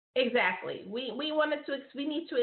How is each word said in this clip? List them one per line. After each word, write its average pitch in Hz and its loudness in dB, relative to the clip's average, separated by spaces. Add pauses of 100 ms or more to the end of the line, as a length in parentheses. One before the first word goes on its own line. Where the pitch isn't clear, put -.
(160)
Exactly. 214 2
We, 233 -6
we 302 -2
wanted 302 2
to 285 -4
ex-, 277 -8
we 277 -4
need 311 -2
to 302 -4